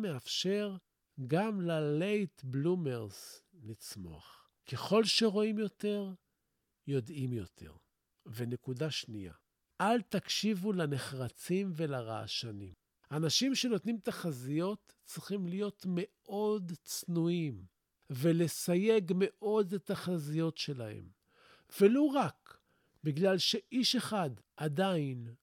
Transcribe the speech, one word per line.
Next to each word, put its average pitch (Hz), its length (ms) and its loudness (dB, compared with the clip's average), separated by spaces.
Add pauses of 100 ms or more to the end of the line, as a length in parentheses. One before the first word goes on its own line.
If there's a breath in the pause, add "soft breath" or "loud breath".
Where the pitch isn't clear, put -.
מאפשר 196 760 -2 (500)
גם 196 340 0
ל-late 170 840 0
bloomers 131 960 -2 (200)
לצמוח. 95 880 -14 (220)
ככל 208 320 4
שרואים 214 540 2
יותר, 208 540 -4 (720)
יודעים 131 460 -2
יותר. 95 440 -8 (500)
ונקודה 123 640 -4
שנייה, 101 420 -8 (480)
אל 214 220 4
תקשיבו 202 720 0
לנחרצים 156 1040 -2
ולרעשנים. 113 1000 -4 (360)
אנשים 160 440 2
שנותנים 226 440 0
תחזיות 165 960 -2 (100)
צריכים 190 420 -4
להיות 190 420 -4
מאוד 196 840 -2 (100)
צנועים, 165 800 0 (460)
ולסייג 175 1040 2
מאוד 208 600 0
את 190 160 -4
התחזיות 165 640 -2
שלהם. 107 520 -8 (720 soft breath)
ולו 262 300 8
רק 254 480 0 (460)
בגלל 180 340 4
שאיש - 580 2
אחד 202 340 0 (260)
עדיין 143 880 0